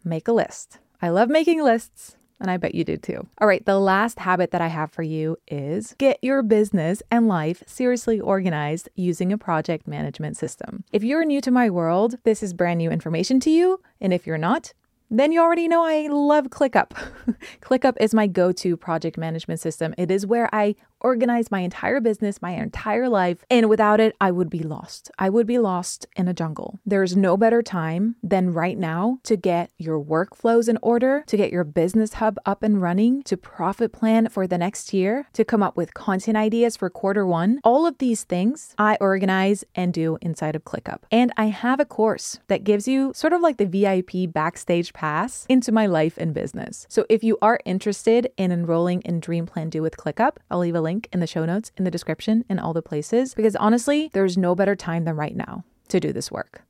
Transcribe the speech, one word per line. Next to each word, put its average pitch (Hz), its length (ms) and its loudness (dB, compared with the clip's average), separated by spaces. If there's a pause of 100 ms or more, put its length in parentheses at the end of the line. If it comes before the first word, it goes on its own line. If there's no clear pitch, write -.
Make 165 240 -4
a 226 40 2
list. - 460 -2 (220)
I 175 80 -2
love 208 200 4
making 320 360 2
lists. - 500 -2 (260)
And 185 100 -4
I 180 60 -2
bet - 180 -4
you 170 80 -2
do 156 140 -2
too. - 320 -10 (100)
All 214 80 4
right, 196 180 2
the 196 140 4
last 196 400 2
habit 180 320 0
that 175 100 -2
I 165 60 0
have 156 240 -4
for 165 140 -8
you 156 320 -4 (100)
is 147 500 -6
get 269 260 2
your 269 200 0
business 208 680 2
and 233 200 2
life 170 400 -2
seriously 240 500 -2
organized 170 800 -2
using 180 360 -2
a 214 60 -2
project 160 480 -4
management 151 500 -8
system. - 540 -10
If 208 140 -2
you're 302 200 0
new 285 160 0
to 262 120 -2
my 247 180 4
world, 180 540 0
this 220 180 2
is 185 100 -6
brand 175 260 0
new 165 120 0
information 165 480 0
to 311 120 2
you. 359 300 4 (200)
And 190 120 0
if 175 140 -2
you're 160 120 -4
not, 196 340 -2 (360)
then 269 220 2
you 330 100 4
already 339 280 4
know 330 160 4
I 302 240 0
love 294 380 2
ClickUp. - 440 0 (360)
<laughs> - 340 -8
ClickUp 254 400 2
is 214 120 2
my 214 140 4
go-to 180 500 0
project 165 400 -4
management 160 440 -6
system. 160 360 -6
It 180 140 -2
is 196 160 0
where 233 260 0
I 208 220 2 (260)
organize 240 500 0
my 196 80 -2
entire 185 420 -2
business, 214 400 -2
my 180 120 -8
entire 226 560 -4
life. 180 420 0
And 233 180 6
without 214 300 4
it, 220 220 4
I 196 100 4
would 175 180 0
be 165 120 -6
lost. - 580 -10
I 190 120 2
would 220 180 2
be 240 100 0
lost 185 560 -2
in 180 140 0
a 180 40 -2
jungle. 160 540 -6
There 196 160 2
is 180 140 0
no 190 200 4
better 226 240 4
time 185 640 -2
than 185 300 2
right 165 260 -2
now 185 460 -2
to 220 120 2
get 175 420 -2
your 160 220 -4
workflows 202 680 0
in 226 120 0
order, 262 460 2
to 214 100 0
get 196 140 4
your 175 140 0
business 185 500 0
hub 214 320 0
up 202 160 -2
and 208 180 2
running, 220 440 2
to 190 120 -2
profit 196 560 -4
plan 226 360 2
for 190 180 -2
the 180 100 -2
next 175 380 -4
year, 208 380 0
to 214 120 2
come 220 160 2
up 190 160 0
with 170 160 -4
content 208 440 -2
ideas 220 400 2
for 185 120 -4
quarter 196 380 -2
one. 180 380 2
All 262 200 6
of 330 140 -2
these 240 240 -2
things 202 560 -4
I 214 220 4
organize 190 640 2 (100)
and 180 180 -2
do 160 300 -2
inside 156 320 -4
of 156 100 -8
ClickUp. - 360 -12 (100)
And 240 260 4
I 214 100 0
have 240 340 -2
a 285 40 2
course - 600 -2
that 202 160 -2
gives 208 240 0
you 269 260 0
sort 320 200 0
of 349 80 2
like 320 160 2
the 202 100 0
V 196 220 0
I 185 180 2
P 185 220 -4
backstage 170 640 -2
pass 160 560 -6
into 254 240 2
my 220 140 4
life 160 300 2
and 165 160 -4
business. - 560 -8
So 214 200 0
if 220 160 2
you 226 180 2
are 226 220 4
interested 214 720 0
in 185 160 0
enrolling 170 500 0
in 170 160 -4
Dream 170 280 -4
Plan 160 220 -8
Do 160 140 -4
with 160 140 -4
ClickUp, 151 400 -2 (120)
I'll 180 120 -2
leave 170 160 -2
a 170 40 2
link 160 120 -2 (180)
in 180 100 -2
the 165 60 0
show 160 200 -4
notes, 196 320 -4
in 190 60 -2
the 180 60 0
description, 190 600 -2
in 185 80 -2
all 165 160 -6
the 165 80 -2
places, 226 500 -2
because 220 240 2
honestly, 262 560 2
there's 185 240 0
no 180 180 2
better 196 220 2
time 165 300 -4
than 160 100 -2
right 151 180 -6
now - 300 -10 (240)
to 185 100 0
do 151 140 -2
this - 180 -8
work - 400 -10